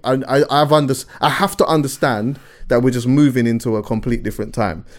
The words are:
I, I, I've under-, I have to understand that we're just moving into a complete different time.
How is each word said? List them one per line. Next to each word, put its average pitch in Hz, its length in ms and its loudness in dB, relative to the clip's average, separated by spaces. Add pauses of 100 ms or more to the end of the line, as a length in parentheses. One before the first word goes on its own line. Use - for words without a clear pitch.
I, 127 100 0 (140)
I, 139 340 2
I've 147 100 2
under-, 143 220 4 (280)
I 147 80 2
have - 280 -2
to - 80 2
understand 139 720 -2 (280)
that 123 160 2
we're 127 80 2
just 120 160 -4
moving 131 400 4
into 117 300 0
a 104 60 -4
complete 113 400 -4
different 107 300 -8
time. 95 320 -4 (140)